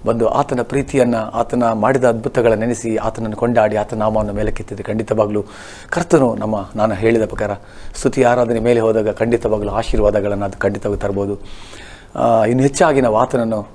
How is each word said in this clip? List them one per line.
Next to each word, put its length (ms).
ಬಂದು 220
ಆತನ 340
ಪ್ರೀತಿಯನ್ನ, 540
ಆತನ 460
ಮಾಡಿದ 320
ಅದ್ಭುತಗಳ 480
ನೆನೆಸಿ, 440
ಆತನನ್ನು 400
ಕೊಂಡಾಡಿ, 400
ಆತನ 200
ನಾಮವನ್ನು 360
ಮೇಲಕ್ಕೆತ್ತಿದ್ದು 520
ಖಂಡಿತವಾಗ್ಲೂ 600
ಕರ್ತನು 440
ನಮ್ಮ, 420
ನಾನು 180
ಹೇಳಿದ 320
ಪ್ರಕಾರ 240
ಸ್ತುತಿ 280
ಆರಾಧನೆ 380
ಮೇಲೆ 200
ಹೋದಾಗ 300
ಖಂಡಿತವಾಗ್ಲೂ 600
ಆಶೀರ್ವಾದಗಳನ್ನು 760
ಅದು 140
ಖಂಡಿತವಾಗ್ಲೂ 420
ತರ್ಬೋದು. 380
ಆ, 280
ಇನ್ನು 180
ಹೆಚ್ಚಾಗಿ 380
ನಾವು 160
ಆತನನ್ನು 580